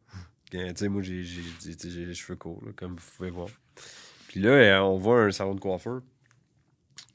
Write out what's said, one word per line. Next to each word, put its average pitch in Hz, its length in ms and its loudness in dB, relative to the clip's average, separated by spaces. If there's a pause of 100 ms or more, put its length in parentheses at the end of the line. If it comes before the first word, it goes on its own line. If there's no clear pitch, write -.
(520)
que, 90 180 -8
tu 85 60 -12
sais, 101 120 -4
moi, 101 140 -4
j'ai, 92 220 -10
j'ai, 87 180 -14 (220)
j'ai, 82 260 -14
j'ai 87 160 -12
les 87 80 -12
cheveux - 220 -14
courts, 90 280 -14
là, 107 120 -14
comme 90 180 -12
vous 85 220 -18
pouvez 92 140 -10
voir. 87 180 -10 (800)
Puis - 100 -10
là, 104 120 4
euh, 107 320 8
on 95 140 2
voit 113 280 4
un 98 80 2
salon 98 240 -4
de 95 40 -10
coiffeur. 107 400 -6 (1160)